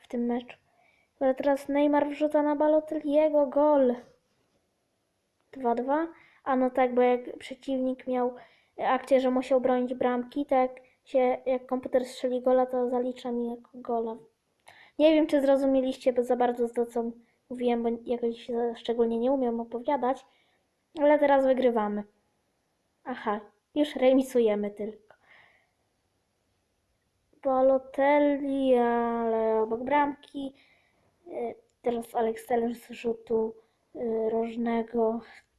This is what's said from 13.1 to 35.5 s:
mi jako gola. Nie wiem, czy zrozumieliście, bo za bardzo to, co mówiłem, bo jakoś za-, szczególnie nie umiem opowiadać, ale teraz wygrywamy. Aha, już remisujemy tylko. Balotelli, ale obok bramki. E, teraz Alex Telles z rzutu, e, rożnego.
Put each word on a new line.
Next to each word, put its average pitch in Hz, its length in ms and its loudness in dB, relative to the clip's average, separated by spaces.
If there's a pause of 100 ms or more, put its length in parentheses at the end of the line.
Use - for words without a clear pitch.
mi 240 180 -4
jako 240 240 -14
gola. 233 420 -6 (840)
Nie 302 120 8
wiem, 311 160 4
czy 294 140 2
zrozumieliście, 269 720 2
bo 247 100 0
za 254 120 0
bardzo 240 340 0
to, 233 160 -2
co 233 180 -6 (460)
mówiłem, 240 340 -2
bo 233 60 0 (160)
jakoś 233 420 -4
za-, 233 280 -4
szczególnie 233 440 -2
nie 247 120 0
umiem 240 280 0
opowiadać, 247 680 -4 (720)
ale 294 200 6
teraz 285 260 4
wygrywamy. 233 580 0 (1000)
Aha, 226 360 -6 (360)
już 294 200 0
remisujemy 240 760 2
tylko. - 440 -14 (2250)
Balotelli, 269 1300 2
ale 233 840 0
obok 226 220 -4
bramki. 277 720 -2 (720)
E, 240 260 -8 (280)
teraz 233 340 -4
Alex 226 300 -2
Telles 233 380 -2
z - 60 -20
rzutu, 226 640 -4 (400)
e, 226 340 -4
rożnego. 226 880 -2 (400)